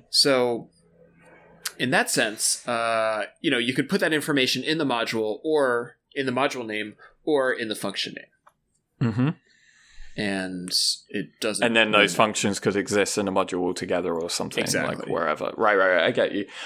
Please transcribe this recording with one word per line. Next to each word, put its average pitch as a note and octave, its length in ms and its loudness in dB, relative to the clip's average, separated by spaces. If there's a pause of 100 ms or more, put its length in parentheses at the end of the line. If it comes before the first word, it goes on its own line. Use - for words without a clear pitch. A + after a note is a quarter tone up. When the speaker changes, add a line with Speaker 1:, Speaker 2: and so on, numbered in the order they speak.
Speaker 1:
So B2 640 0 (1080)
in C3 120 -2
that G#3+ 200 2
sense, - 560 -2
uh, A2+ 600 0 (140)
you E3 100 0
know, B2+ 80 2
you A#2+ 160 0
could C#3 140 0
put F#3+ 120 0
that F3 120 2
information C#3 520 0
in D#3+ 140 -2
the D3 80 0
module A2+ 580 -2
or B2+ 540 0 (160)
in C#3 100 -4
the C3 80 -2
module B2+ 340 -2
name G#2+ 280 -8 (300)
or C3+ 280 2
in A2+ 160 -4
the G#2 60 -4
function - 400 -8
name. - 960 -8
Speaker 2:
Mm-hmm. B2 160 0 (880)
Speaker 1:
And F#2 540 -6 (380)
it F#2 320 -8
doesn't G#2+ 200 -2
Speaker 2:
And A#2 140 2
then A2 140 4
those G#2 220 6
Speaker 1:
really - 40 -6
Speaker 2:
functions G#2+ 420 2
could G2+ 160 0
exist G2+ 440 2
in G2+ 100 0
a F#2 40 -2
module F#2 280 0
altogether F2+ 540 -2
or E2+ 160 -4
something, - 340 -4
Speaker 1:
Exactly. - 320 -2
Speaker 2:
like, - 120 -10
wherever. D#2+ 500 -2
Right, G#2+ 180 4
right, F#2 200 4
right. E2 80 4
I A2+ 60 4
get A2+ 220 0
you. G2 140 -4 (200)